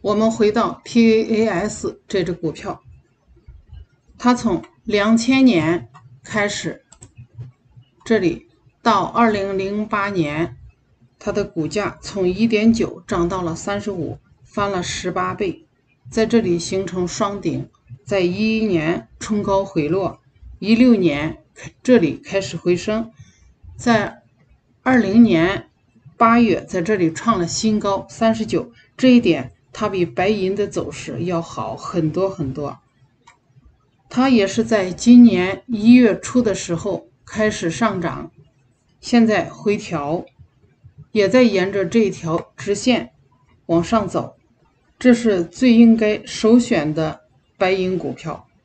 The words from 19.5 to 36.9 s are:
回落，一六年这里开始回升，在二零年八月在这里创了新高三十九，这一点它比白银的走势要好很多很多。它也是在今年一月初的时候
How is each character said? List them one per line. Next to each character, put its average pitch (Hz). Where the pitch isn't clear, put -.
回 160
落， 180
一 208
六 240
年 160
这 247
里 160
开 -
始 185
回 175
升， 214
在 220
二 254
零 220
年 190
八 233
月 214
在 185
这 208
里 165
创 214
了 170
新 214
高 196
三 226
十 220
九， -
这 254
一 240
点 156
它 214
比 185
白 185
银 196
的 202
走 160
势 -
要 170
好 113
很 156
多 185
很 143
多。 147
它 262
也 214
是 220
在 196
今 240
年 190
一 226
月 240
初 -
的 202
时 175
候 175